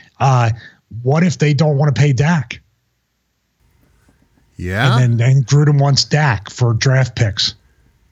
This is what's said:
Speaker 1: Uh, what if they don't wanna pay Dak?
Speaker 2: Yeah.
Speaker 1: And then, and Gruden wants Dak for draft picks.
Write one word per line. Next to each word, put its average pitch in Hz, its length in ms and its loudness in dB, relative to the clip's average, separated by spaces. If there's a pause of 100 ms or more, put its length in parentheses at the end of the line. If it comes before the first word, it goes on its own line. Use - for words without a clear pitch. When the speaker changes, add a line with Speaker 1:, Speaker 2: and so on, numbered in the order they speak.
(200)
Speaker 1:
Uh, 123 300 2 (520)
what 147 200 0
if 180 160 -2
they 151 140 2
don't 151 240 0
wanna 147 160 0
pay 139 200 2
Dak? 143 480 -2 (2000)
Speaker 2:
Yeah. 110 420 -2
Speaker 1:
And 117 200 2
then, 120 120 2
and 135 160 2
Gruden 147 340 2
wants 139 240 0
Dak 143 440 -2
for 117 260 -2
draft 131 420 0
picks. - 380 -4 (580)